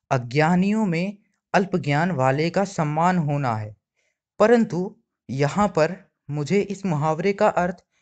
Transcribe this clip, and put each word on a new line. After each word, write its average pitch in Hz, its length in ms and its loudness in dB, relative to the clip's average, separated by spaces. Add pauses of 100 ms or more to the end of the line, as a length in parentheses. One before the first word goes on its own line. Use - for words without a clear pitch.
(120)
अज्ञानियों 165 760 0
में 185 320 -4 (360)
अल्प 185 220 0
ज्ञान 147 360 0
वाले 139 380 0
का 196 160 -2
सम्मान 170 520 0
होना 143 380 -2
है, 107 200 -10 (640)
परंतु 220 600 2 (300)
यहाँ 147 380 0
पर 165 440 -2 (180)
मुझे 151 320 0
इस 190 240 -6
मुहावरे 156 480 0
का 208 140 2
अर्थ 180 380 -2 (160)